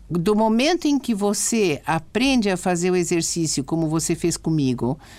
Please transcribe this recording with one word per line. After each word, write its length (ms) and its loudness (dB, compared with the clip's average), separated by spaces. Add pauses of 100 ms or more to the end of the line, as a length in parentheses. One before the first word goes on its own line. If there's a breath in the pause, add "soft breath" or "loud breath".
(100)
Do 240 0
momento 520 2
em 120 2
que 160 -2
você 720 0
aprende 600 0
a 80 2
fazer 340 0
o 60 2
exercício 680 -2
como 240 -2
você 280 -2
fez 240 -2
comigo, 600 0 (200 loud breath)